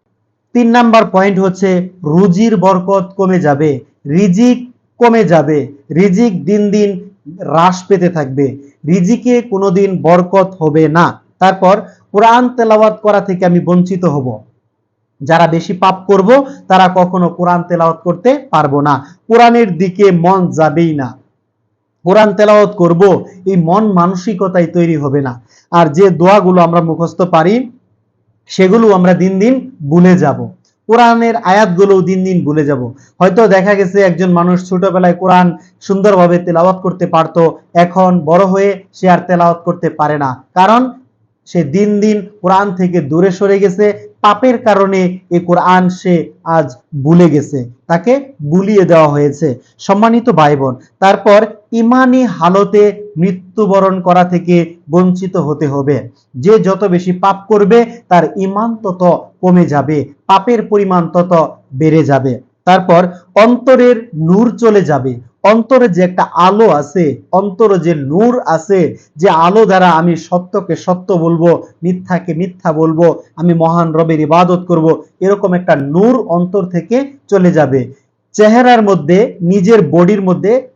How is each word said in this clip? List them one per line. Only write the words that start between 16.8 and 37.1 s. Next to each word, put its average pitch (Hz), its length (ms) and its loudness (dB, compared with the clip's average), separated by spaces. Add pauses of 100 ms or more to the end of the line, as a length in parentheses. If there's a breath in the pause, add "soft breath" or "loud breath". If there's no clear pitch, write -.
কখনো 180 340 0
কোরআন 175 340 -2
তেলাওয়াত 165 400 -2
করতে 240 460 -2
পারবো 147 320 0
না, 143 240 -2 (220 loud breath)
কোরআনের 233 500 4
দিকে 190 340 0
মন 175 400 0
যাবেই 156 440 0
না। 127 220 -8 (840)
কোরআন 202 300 2
তেলাওয়াত 208 420 2
করব, 170 500 2 (200 loud breath)
এই 190 100 -2
মন 185 360 0
মানসিকতাই 180 760 -2
তৈরি 170 280 -2
হবে 143 260 -4
না। 120 200 -8 (300 soft breath)
আর 170 160 4
যে 170 220 2
দোয়াগুলো 180 520 2
আমরা 170 200 0
মুখস্থ 165 400 -4
পারি, 180 500 0 (760)
সেগুলো 202 460 2
আমরা 180 200 2
দিন 190 260 0
দিন 254 320 -2 (100)
ভুলে 175 360 4
যাব, 123 320 -4 (380)
কোরআনের 233 480 2
আয়াতগুলো 196 640 2
দিন 185 220 -2
দিন 180 220 -2
ভুলে 147 200 -2
যাব। 127 260 -4 (280 soft breath)
হয়তো 196 280 2
দেখা 190 280 2
গেছে 196 260 0
একজন 180 300 0
মানুষ 180 380 0
ছোটবেলায় 180 440 0
কোরআন 180 440 0 (240 loud breath)
সুন্দরভাবে 190 560 2
তেলাওয়াত 180 440 -2
করতে 180 260 -6
পারত, 165 420 0 (240 loud breath)